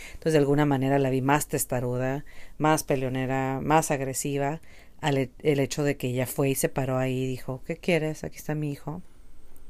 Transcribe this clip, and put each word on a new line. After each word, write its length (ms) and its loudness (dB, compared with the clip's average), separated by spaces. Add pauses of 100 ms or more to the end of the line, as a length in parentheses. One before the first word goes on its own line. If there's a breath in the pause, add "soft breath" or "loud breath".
(120)
Entonces 220 0
de 40 8
alguna 280 6
manera 340 4
la 100 2
vi 120 2
más 260 2
testaruda, 760 -2 (340 soft breath)
más 260 4
peleonera, 760 0
más 280 4
agresiva 680 -2 (400 soft breath)
al 180 2
e-, 120 0 (120)
el 180 4
hecho 240 0
de 120 2
que 120 -2
ella 180 0
fue 240 0
y 40 2
se 140 0
paró 300 0
ahí 260 0
y 20 0
dijo, 400 -6
"¿Qué 120 -6
quieres? 460 0
Aquí 120 -10
está 180 -6
mi 180 -2
hijo". 300 -10 (680)